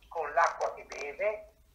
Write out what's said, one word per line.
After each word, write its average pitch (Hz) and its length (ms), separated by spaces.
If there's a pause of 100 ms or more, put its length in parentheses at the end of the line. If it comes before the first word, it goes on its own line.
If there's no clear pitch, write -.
con 151 260
l'acqua - 400
che - 100
beve, - 680 (200)